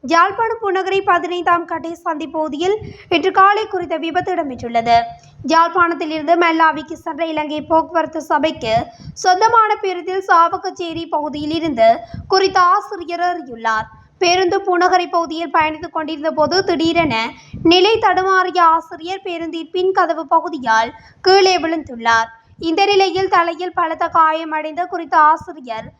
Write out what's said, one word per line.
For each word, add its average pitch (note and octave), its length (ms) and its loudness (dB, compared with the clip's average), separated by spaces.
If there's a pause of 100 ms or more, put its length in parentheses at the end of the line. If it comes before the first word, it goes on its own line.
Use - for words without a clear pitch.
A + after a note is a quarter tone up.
யாழ்ப்பாணம் G4 580 0
புன்னகரை F#4+ 420 0
பதினைந்தாம் F4 600 0
கட்டை E4 300 -8
சந்தி D#4+ 320 -8
பகுதியில் D#4 520 -2 (300)
இன்று F4 220 0
காலை G4+ 360 4
குறித்த F4 300 -6
விபத்து F4+ 380 -4
இடம்பெற்றுள்ளது. A#3 680 0 (460)
யாழ்ப்பாணத்திலிருந்து E4 880 2
மல்லாவிக்கு D#4+ 560 2
சென்ற D#4+ 340 -8
இலங்கை D4+ 360 -6
போக்குவரத்து D#4+ 600 -2
சபைக்கு C4+ 640 -2 (280)
சொந்தமான G#4+ 600 2
பேருந்தில் F#4 520 -6
சாவகச்சேரி E4+ 800 0
பகுதியில் D4+ 420 -4
இருந்து C4+ 480 2 (300)
குறித்த F#4+ 320 2
ஆசிரியர் F4+ 600 0
ஏறியுள்ளார். A#3 640 -4 (340)
பேருந்து F4+ 400 2
புனகரை F4+ 520 2
பகுதியில் E4 420 -4
பயணித்துக் D#4 400 -2
கொண்டிருந்த D#4 380 -6
போது, D#4 340 0
திடீரென D#4+ 680 0 (320)
நிலை F#4+ 360 4
தடுமாறிய F#4 600 0
ஆசிரியர் E4 680 0
பேருந்தின் E4 460 -8
பின் F#4 220 0
கதவு E4 340 0
பகுதியால் C#4 680 0 (280)
கீழே F#4+ 380 4
விழுந்துள்ளார். A#3+ 680 -2 (320)
இந்த E4 260 0
நிலையில், F#4+ 440 2
தலையில் F4 460 0
பலத்த E4 400 -2
காயமடைந்த D#4 720 0
குறித்த F4 300 -4
ஆசிரியர் D4+ 840 0